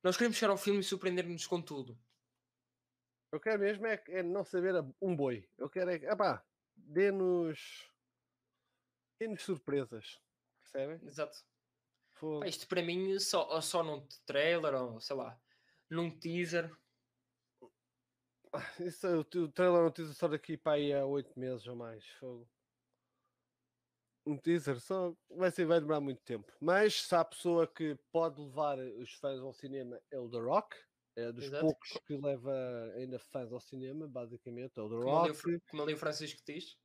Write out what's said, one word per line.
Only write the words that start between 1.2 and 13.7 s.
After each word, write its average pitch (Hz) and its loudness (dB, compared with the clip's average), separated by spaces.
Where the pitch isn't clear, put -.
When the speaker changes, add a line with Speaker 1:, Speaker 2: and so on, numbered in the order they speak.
Speaker 1:
com 175 2
tudo. 123 -10
Speaker 2:
Eu 151 -6
quero 220 2
mesmo 202 0
é, 214 -2
é 185 -2
não 180 0
saber 185 2
a, 151 2
um 185 2
boi. 127 0
Eu 135 -6
quero 180 0
é, 180 2
epá, 170 2
dê-nos, 180 0
dê-nos 220 -4
surpresas. 139 -2
Percebem? 143 -8
Speaker 1:
Exato. - -8
Speaker 2:
Fogo. 156 -6
Speaker 1:
Pá, 190 -4
isto - -8
para 180 2
mim 185 0
só, 180 2
ou 160 2
só 165 0